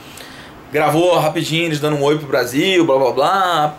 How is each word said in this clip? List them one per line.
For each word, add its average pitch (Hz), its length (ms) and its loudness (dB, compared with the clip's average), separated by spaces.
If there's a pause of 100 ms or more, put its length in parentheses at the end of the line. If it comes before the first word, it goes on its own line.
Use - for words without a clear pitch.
(720)
gravou 156 480 2
rapidinho, 156 460 0
eles 151 160 -4
dando 151 160 -2
um 139 80 -2
oi 151 120 4
pro 147 120 -8
Brasil, 139 580 2
blá 135 100 4
blá 135 140 2
blá. 160 680 0